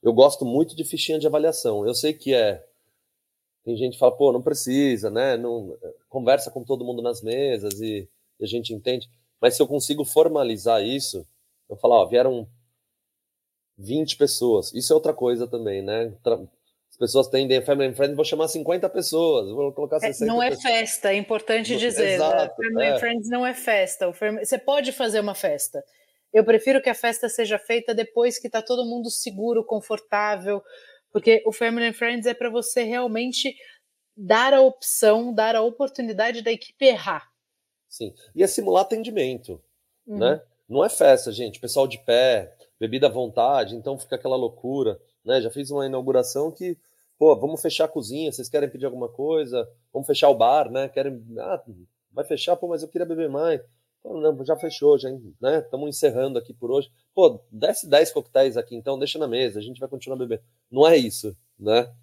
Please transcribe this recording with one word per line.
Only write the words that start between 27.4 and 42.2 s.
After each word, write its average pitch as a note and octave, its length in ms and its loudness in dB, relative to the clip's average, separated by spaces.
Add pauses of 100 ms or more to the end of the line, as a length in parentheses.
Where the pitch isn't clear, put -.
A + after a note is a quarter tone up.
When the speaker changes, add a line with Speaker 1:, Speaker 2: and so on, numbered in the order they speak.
Speaker 2:
feita A#3 380 -4
depois A#3 420 0
que A#3 120 -10
tá A3+ 120 -4
todo B3 240 -4
mundo A#3 240 -8
seguro, A3+ 560 -4
confortável, G#3 960 -4 (500)
porque A3 340 4
o A3 60 0
Family A#3 360 -2
and A3+ 60 -2
Friends A#3 320 -4
é A#3+ 80 0
pra A#3+ 160 -4
você A#3 340 -2
realmente B3 720 -4 (600)
dar G#3+ 380 4
a C4+ 80 8
opção, A#3+ 720 4
dar A3 220 2
a A3+ 60 2
oportunidade A#3 800 -2
da A3+ 100 -2
equipe - 340 -4
errar. G3 440 0 (580)
Speaker 1:
Sim. - 260 -12 (220)
E E3 80 4
é G3+ 40 4
simular F#3+ 360 2
atendimento, F#3+ 760 -6 (440)
Speaker 2:
Uhum. G#3+ 120 -10
Speaker 1:
né? C3 240 2 (260)
Não C3+ 160 0
é G#3+ 60 2
festa, C3 420 4
gente. G#2+ 280 -8
Pessoal C3+ 280 0
de A2+ 120 -10
pé, A#2+ 540 2 (260)